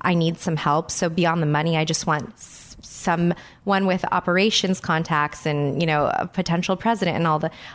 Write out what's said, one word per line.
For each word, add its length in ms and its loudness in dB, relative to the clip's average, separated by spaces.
I 120 2
need 240 2
some 180 -2
help. 360 0
So 180 0
beyond 320 2
the 60 2
money, 280 2
I 100 2
just 200 -2
want 280 -2
s-, 480 -6
someone 1080 -2
with 240 0
operations 680 2
contacts 680 0
and, 340 0
you 60 2
know, 260 2
a 140 -2
potential 480 0
president 420 0
and 80 2
all 140 2
the, 100 -2